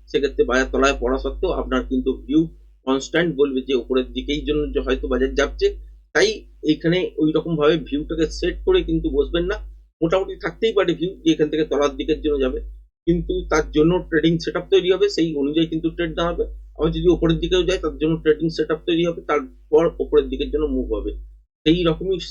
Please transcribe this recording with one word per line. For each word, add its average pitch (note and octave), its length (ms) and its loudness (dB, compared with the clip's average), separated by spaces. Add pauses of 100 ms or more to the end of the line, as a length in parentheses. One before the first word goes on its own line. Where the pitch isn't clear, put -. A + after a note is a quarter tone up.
(100)
সেক্ষেত্রে C#3+ 340 0
বাজার B2+ 260 2
তলায় C3+ 300 2
পড়া B2+ 180 0
সত্ত্বেও D3 420 -4
আপনার B2 280 -2
কিন্তু C3 220 0 (120)
ভিউ C#3+ 180 2 (460)
কনস্ট্যান্ট D3 500 0
বলবে C3+ 320 0
যে C3+ 80 0
উপরের B2+ 360 -2
দিকেই C#3+ 320 -4
জন্য D3+ 180 0 (100)
যে C#3 80 -2
হয়তো C3 280 -2
বাজার B2+ 260 0
যাচ্ছে। D3 320 0 (460)
তাই F3+ 160 4 (340)
এইখানে D#3 360 0 (180)
ওই D#3 160 2
রকম E3 240 -2
ভাবে D3 180 4 (120)
ভিউটাকে D#3 400 -2 (120)
সেট F3 260 -2
করে F#3 180 4
কিন্তু D#3+ 280 -2
বসবেন D3+ 360 0
না, G#3 100 -4 (440)
মোটামুটি F#3 340 0 (100)
থাকতেই G#3+ 320 -2
পারে F3 180 4
ভিউ D#3+ 160 -4 (100)
যে D#3+ 120 0
এখান D#3 180 2
থেকে E3 140 0
তলার C#3+ 320 2
দিকের D3 240 -2
জন্য D3 240 0
যাবে, D3 140 -2 (460)
কিন্তু E3+ 300 0 (140)
তার D#3 160 2 (120)
জন্য D#3+ 160 6 (160)
ট্রেডিং D#3+ 240 2 (120)
সেটআপ E3+ 260 -4
তৈরি F3+ 200 4
হবে, F#3+ 180 2
সেই E3+ 200 0 (120)
অনুযায়ী D#3 260 0
কিন্তু E3 240 -4
ট্রেড E3 240 -4
দেওয়া F3 180 0
হবে। - 120 -2 (300)
আবার D#3+ 220 0
যদি E3 120 2
উপরের D#3+ 340 4
দিকেও F3 260 2
যায় F#3 140 0
তার D3+ 160 -4
জন্য D#3 240 2
ট্রেডিং D#3 280 2
সেটআপ D#3 360 -2
তৈরি E3+ 200 2
হবে, E3 220 -2
তারপর D3+ 560 2 (180)
উপরের C3+ 260 4
দিকের C3 220 -4
জন্য D3 240 0
মুভ B2 200 -2
হবে। G2+ 160 -4 (560)
সেই F3 180 6
রকমই F3 340 0 (120)